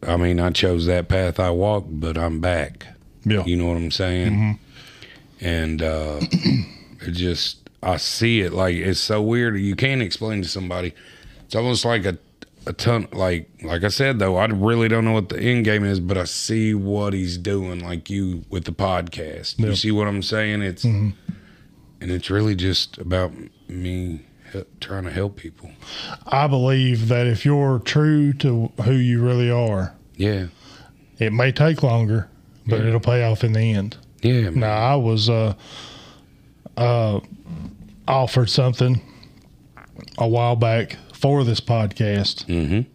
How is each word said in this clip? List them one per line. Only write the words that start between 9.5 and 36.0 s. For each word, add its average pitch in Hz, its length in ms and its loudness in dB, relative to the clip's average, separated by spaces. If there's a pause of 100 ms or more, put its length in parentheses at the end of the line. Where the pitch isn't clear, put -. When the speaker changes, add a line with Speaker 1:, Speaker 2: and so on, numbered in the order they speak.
Speaker 1:
You 98 160 0
can't 131 260 0
explain 107 400 -4
to 87 80 -4
somebody. 90 440 -6 (520)
It's - 100 -8
almost 120 300 0
like 117 200 0
a, 90 120 -2 (500)
a 87 60 -6
ton, 117 380 0
like, 90 380 -2 (140)
like 85 200 -4
I 104 60 2
said, 135 300 0
though, 95 180 2
I 101 80 4
really 113 420 2
don't 113 180 2
know 113 80 2
what 104 160 0
the - 100 -8
end 120 260 2
game 107 180 2
is, 101 160 0
but 92 180 -2
I 90 60 -2
see 110 500 -2
what 101 400 -2
he's 90 240 -4
doing, 92 440 -4
like 87 280 -8
you 95 400 -4
with 90 160 -6
the 82 60 -10
podcast. 85 880 -4
Speaker 2:
Yeah. 110 80 2
Speaker 1:
You 104 80 0
see 107 160 -2
what 104 160 0
I'm 101 160 -4
saying? 107 380 -2
It's, 95 240 -6
Speaker 2:
Mm-hmm. 107 240 2 (920)
Speaker 1:
and 90 100 -6
it's 90 200 -6
really 104 240 2
just 90 420 -2
about 90 340 -2 (360)
me 90 540 -6 (300)
he-, 98 120 -10 (160)
trying 98 240 -8
to 90 80 -8
help 101 260 -4
people. - 320 -18 (580)
Speaker 2:
I 139 200 2
believe 127 640 4
that 123 180 4
if 113 180 0
you're 143 340 4
true 151 540 4
to 120 380 2 (120)
who 127 100 4
you 123 300 4
really 123 280 2
are, 107 420 0 (220)
Speaker 1:
Yeah. 95 320 0 (720)
Speaker 2:
it 107 140 2
may 123 180 4
take 151 320 4
longer, 113 460 2 (360)
but 110 140 0
Speaker 1:
Yeah. 110 80 2
Speaker 2:
it'll 113 120 2
pay 120 240 2
off 110 200 0
in 113 100 2
the 110 60 2 (140)
end. 101 240 -2 (260)
Speaker 1:
Yeah, 117 260 2
man. 120 120 0
Speaker 2:
Now, 107 140 0
I 120 200 2
was, 113 340 2
uh, 110 240 2 (1200)